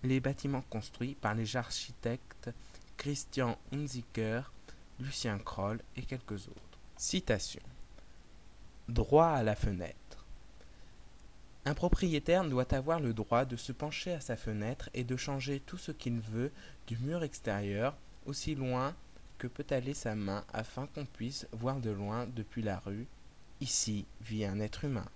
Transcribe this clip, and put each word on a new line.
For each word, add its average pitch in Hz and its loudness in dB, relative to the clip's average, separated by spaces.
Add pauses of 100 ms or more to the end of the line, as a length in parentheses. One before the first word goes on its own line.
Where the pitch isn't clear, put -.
Les 131 4
bâtiments 135 0
construits 120 -4
par 107 0
les 110 2
architectes - -4 (460)
Christian 135 0 (140)
Hunziker, 123 0 (560)
Lucien 127 -2
Kroll 101 0 (160)
et 127 -4
quelques 104 -4
autres. - -14 (180)
Citation. - 2 (1300)
Droit 127 10
à 143 6
la 110 6
fenêtre. 90 2 (1700)
Un 147 2
propriétaire 175 6
doit 127 4
avoir 143 4
le 123 4
droit 117 4
de 123 -4
se - -6
pencher 151 -2
à 160 0
sa 120 -2
fenêtre 110 -2
et 123 0
de 123 0
changer 139 0
tout - -8
ce - -6
qu'il 120 0
veut 113 0 (380)
du 117 -2
mur 156 0
extérieur, 107 0 (300)
aussi 143 -2
loin 131 2 (420)
que - -4
peut 143 -4
aller 131 2
sa 110 0
main, 101 0
afin 127 -4
qu'on 147 -6
puisse 127 -6
voir 123 0
de 113 0
loin 104 0
depuis 113 -4
la 98 2
rue. 104 -4 (540)
Ici 107 2 (140)
vit 110 0
un 98 2
être 107 -2
humain. 131 0